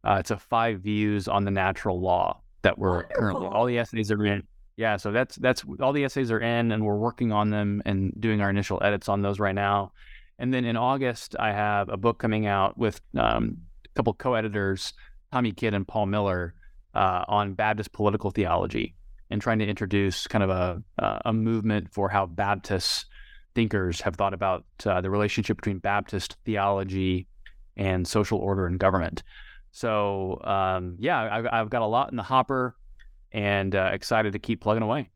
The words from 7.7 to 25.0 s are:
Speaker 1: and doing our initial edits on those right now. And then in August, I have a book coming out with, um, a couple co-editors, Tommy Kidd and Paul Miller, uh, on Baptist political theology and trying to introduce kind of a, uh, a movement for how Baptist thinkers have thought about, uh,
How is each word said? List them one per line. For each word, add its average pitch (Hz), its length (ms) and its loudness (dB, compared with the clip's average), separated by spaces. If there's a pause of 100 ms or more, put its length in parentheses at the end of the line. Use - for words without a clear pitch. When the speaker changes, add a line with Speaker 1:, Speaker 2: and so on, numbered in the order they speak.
Speaker 1:
and 98 340 0
doing 107 220 2
our 101 80 2
initial 98 340 0
edits 101 280 0
on 101 100 2
those 101 180 0
right 98 160 0
now. 101 380 0 (460)
And 127 160 -2
then 123 100 0
in 117 140 0
August, 127 600 -2
I 107 140 0
have 104 380 0
a 95 80 -4
book 113 200 2
coming 107 280 0
out 98 320 2
with, 107 240 0 (120)
um, 57 440 2 (260)
a - 100 -20
couple - 200 0
co-editors, 104 800 -2 (380)
Tommy 123 200 0
Kidd 107 220 -2
and 98 120 -2
Paul 104 200 -2
Miller, 95 480 0 (400)
uh, 92 340 2
on 101 240 2
Baptist 107 400 -2
political 104 380 0
theology 87 640 0 (360)
and 104 120 -2
trying 113 160 2
to 107 80 0
introduce 98 600 0
kind 104 160 0
of 95 80 2
a, 92 320 0 (160)
uh, - 280 0
a 113 60 0
movement 110 600 0
for 98 160 0
how 98 160 2
Baptist 98 800 -2 (500)
thinkers 101 460 0
have 90 160 -4
thought 98 160 0
about, 92 320 -2 (220)
uh, 92 140 2